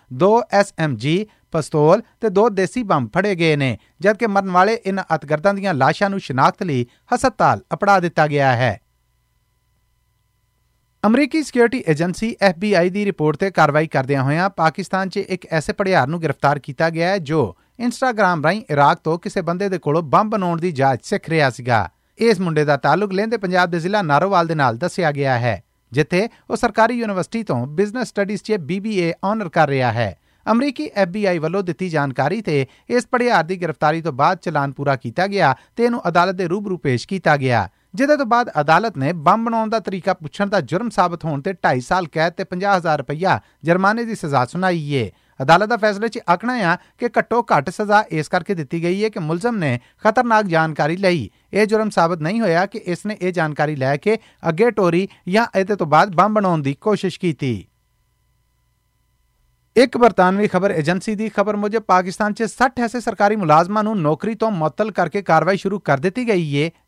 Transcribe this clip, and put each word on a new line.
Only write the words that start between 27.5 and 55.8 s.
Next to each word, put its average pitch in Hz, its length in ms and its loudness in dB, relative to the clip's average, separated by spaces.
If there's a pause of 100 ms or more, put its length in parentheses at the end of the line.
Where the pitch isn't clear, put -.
ਬਿਜ਼ਨਸ 202 420 -4
ਸਟੱਡੀਜ਼ 202 340 -4
'ਚ 214 180 -2
ਬੀ 165 200 -6
ਬੀ 214 180 -4
ਏ 170 140 0 (120)
ਆਨਰ 202 240 -2
ਕਰ 156 200 2
ਰਿਹਾ 131 240 0
ਹੈ। 107 220 -2 (320)
ਅਮਰੀਕੀ 277 480 -2
ਐਫ 190 140 0
ਬੀ 202 160 -4
ਆਈ 180 140 0
ਵੱਲੋਂ 160 240 -2
ਦਿੱਤੀ 185 260 -6
ਜਾਣਕਾਰੀ 147 540 -2
ਤੇ 143 240 -2 (220)
ਇਸ 240 180 0
ਪੜਿਆਰ 233 380 2
ਦੀ 180 180 -8
ਗ੍ਰਿਫਤਾਰੀ 156 400 -2
ਤੋਂ 160 100 -4
ਬਾਅਦ 151 260 0
ਚਲਾਨ 143 340 -4
ਪੂਰਾ 135 240 -2
ਕੀਤਾ 123 300 -4
ਗਿਆ 185 280 2 (220)
ਤੇ 226 80 0
ਇਹਨੂੰ 240 240 0
ਅਦਾਲਤ 175 260 2
ਦੇ 180 140 -2
ਰੂਬਰੂ 196 280 -4
ਪੇਸ਼ 123 320 -2
ਕੀਤਾ 175 280 0
ਗਿਆ, 123 320 0 (260)
ਜਿਹਦੇ 277 220 2
ਤੋਂ 277 100 -2
ਬਾਅਦ 233 240 2 (100)
ਅਦਾਲਤ 170 380 2
ਨੇ 139 140 0
ਬੰਬ 180 340 2
ਬਣਾਉਣ 226 220 -2
ਦਾ 220 120 -2
ਤਰੀਕਾ 190 340 -4
ਪੁੱਛਣ 185 320 -6
ਦਾ 202 140 0
ਜੁਰਮ 180 300 -4
ਸਾਬਤ 175 340 0
ਹੋਣ 147 160 -4
ਤੇ 190 120 -4
ਢਾਈ 165 280 0
ਸਾਲ 180 260 -2
ਕੈਦ 160 260 -2
ਤੇ 190 120 -8
ਪੰਜਾਹ 190 340 -2
ਹਜ਼ਾਰ 160 200 -2
ਰੁਪਈਆ 151 420 -2 (240)
ਜੁਰਮਾਨੇ 196 400 2
ਦੀ 226 100 -6
ਸਜ਼ਾ 139 300 0
ਸੁਣਾਈ 170 480 -4
ਏ। 117 180 -2 (320)
ਅਦਾਲਤ 180 260 4
ਦਾ 240 80 0
ਫੈਸਲੇ 214 320 -2
'ਚ - 120 -10 (100)
ਆਖਣਾ 202 220 -2 (200)
ਆ 180 40 -2 (220)
ਕਿ 240 100 -4 (100)
ਘੱਟੋ 226 240 0
ਘੱਟ 156 280 0
ਸਜ਼ਾ 208 400 2
ਇਸ 156 180 -4
ਕਰਕੇ 180 260 -2
ਦਿੱਤੀ 165 280 -6
ਗਈ 185 220 -2
ਹੈ 220 40 0
ਕਿ 214 120 -8
ਮੁਲਜ਼ਮ 175 360 -4
ਨੇ 139 240 -2 (240)
ਖਤਰਨਾਕ 220 400 2
ਜਾਣਕਾਰੀ 160 520 0
ਲਈ। 175 340 0 (220)
ਇਹ 208 140 2
ਜੁਰਮ 214 240 0
ਸਾਬਤ 170 300 0
ਨਹੀਂ 185 200 -2
ਹੋਇਆ 185 260 2
ਕਿ 214 120 -10
ਇਸ 180 280 -6
ਨੇ 208 160 -8
ਇਹ 185 100 -2
ਜਾਣਕਾਰੀ 156 440 -2
ਲੈ 135 200 0
ਕੇ 214 220 0 (300)
ਅੱਗੇ 175 220 2
ਟੋਰੀ 190 380 0 (200)
ਜਾਂ 220 180 2 (100)
ਇਹਦੇ 196 200 0
ਤੋਂ 170 100 -2